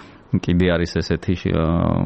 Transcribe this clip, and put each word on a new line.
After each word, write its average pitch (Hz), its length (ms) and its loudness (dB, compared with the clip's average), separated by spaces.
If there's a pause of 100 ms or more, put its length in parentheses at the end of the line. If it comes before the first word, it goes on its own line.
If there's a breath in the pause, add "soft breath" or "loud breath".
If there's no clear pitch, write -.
(300 loud breath)
კიდე 90 400 2
არის 85 240 0
ესეთი, 85 420 -2 (120)
ა, 82 180 0 (400)